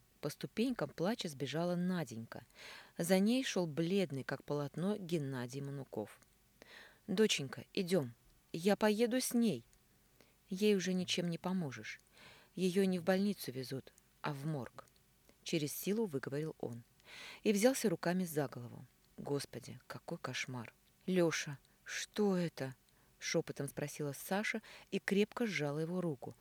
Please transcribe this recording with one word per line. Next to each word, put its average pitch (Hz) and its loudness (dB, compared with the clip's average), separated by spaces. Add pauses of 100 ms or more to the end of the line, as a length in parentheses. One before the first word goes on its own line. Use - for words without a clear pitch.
(220)
По 151 -2
ступенькам 214 -2
плача 190 -2
сбежала 151 -2
Наденька. 160 -2 (540)
За 175 6
ней 240 4
шёл 185 0
бледный, 165 0
как - -6
полотно, 147 -2
Геннадий 139 -4
Мануков. 139 -8 (880)
"Доченька, 180 2
идём. 165 2 (400)
Я 185 4
поеду 220 4
с - -2
ней". 214 4 (840)
"Ей 208 4
уже 185 2
ничем 180 0
не 165 -4
поможешь. 156 -4 (560)
Её 185 4
не 185 2
в 165 -8
больницу 190 2
везут, 131 -6 (300)
а 151 -2
в 139 -6
морг", 151 -4 (640)
через 147 0
силу 214 0
выговорил 143 -4
он. 117 -6 (580)
И 220 4
взялся 226 4
руками 175 2
за 151 0
голову. 120 -12 (320)
Господи, 120 -6
какой - -10
кошмар. 127 -6 (360)
"Лёша, 165 2 (260)
что - 0
это?" 147 -2 (420)
шёпотом - -2
спросила 147 -4
Саша 214 -2 (300)
и 190 0
крепко 208 2
сжала 147 0
его 170 0
руку. 165 -4